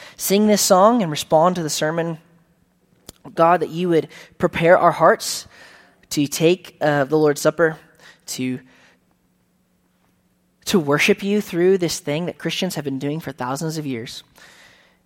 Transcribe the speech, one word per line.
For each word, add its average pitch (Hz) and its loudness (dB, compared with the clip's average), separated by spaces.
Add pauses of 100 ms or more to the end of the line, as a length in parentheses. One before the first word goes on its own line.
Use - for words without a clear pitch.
(160)
sing 208 2
this 208 4
song 214 4
and 165 -2
respond 165 2
to 175 -4
the 151 -6
sermon, 165 -4 (1160)
God, 170 4
that 156 -6
you 175 -4
would 156 0 (280)
prepare 175 4
our 170 4
hearts - 0 (640)
to 147 -2
take, 175 0
uh, 143 0
the 147 0
Lord's 151 2
Supper, 160 0 (480)
to, 127 -8 (2000)
to - 0
worship 147 0
you 202 -2
through 185 0
this 175 -4
thing 151 -6
that - -10
Christians 175 -6
have 147 -8
been 135 -6
doing 147 -6
for - -10
thousands 139 -8
of 151 -10
years. 123 -10 (800)